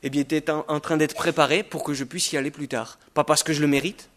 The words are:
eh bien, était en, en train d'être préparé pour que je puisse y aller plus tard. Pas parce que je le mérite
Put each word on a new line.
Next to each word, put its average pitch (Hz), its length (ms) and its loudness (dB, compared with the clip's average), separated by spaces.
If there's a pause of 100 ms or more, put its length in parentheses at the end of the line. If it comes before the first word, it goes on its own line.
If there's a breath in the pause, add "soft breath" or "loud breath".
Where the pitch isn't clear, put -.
eh 135 60 -2
bien, 143 100 0
était 151 300 0
en, 151 180 0
en 151 100 0
train 156 180 -2
d'être 156 200 2
préparé 160 480 2
pour - 180 -8
que 147 120 -4
je 135 100 -4
puisse 151 260 -4
y 160 60 -2
aller 143 160 -2
plus 147 160 -10
tard. 113 320 -6 (120 soft breath)
Pas 151 120 2
parce 147 180 4
que 160 100 0
je 147 80 0
le 147 60 4
mérite 143 500 0